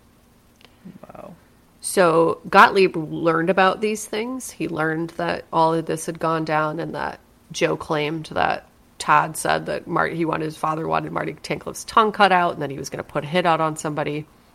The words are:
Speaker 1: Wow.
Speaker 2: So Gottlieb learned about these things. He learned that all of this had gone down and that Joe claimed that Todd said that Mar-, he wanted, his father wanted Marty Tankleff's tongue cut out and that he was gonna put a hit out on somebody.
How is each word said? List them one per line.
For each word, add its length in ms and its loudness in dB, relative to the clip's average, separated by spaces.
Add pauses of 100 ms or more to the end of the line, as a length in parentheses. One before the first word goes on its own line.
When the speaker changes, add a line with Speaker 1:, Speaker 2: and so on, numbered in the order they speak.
(1040)
Speaker 1:
Wow. 320 -18 (460)
Speaker 2:
So 580 4 (100)
Gottlieb 480 6
learned 540 0
about 300 2
these 260 -4
things. 440 -8
He 180 -6
learned 420 -2
that 420 -4
all 220 4
of 120 -2
this 200 -4
had 120 -8
gone 260 -2
down 360 0
and 140 -6
that 260 -6 (320)
Joe 240 0
claimed 560 -4
that 340 -4 (320)
Todd 380 0
said 300 -2
that 200 -6
Mar-, 220 0
he 160 -4
wanted, 220 -2
his 100 -8
father 320 -4
wanted 240 -2
Marty 220 -4
Tankleff's 500 -8
tongue 280 4
cut 200 4
out 220 4
and 80 -6
that 80 -4
he 80 -8
was 120 -10
gonna 120 -8
put 220 -6
a 20 -12
hit 180 0
out 160 4
on 160 -2
somebody. 500 -6 (280)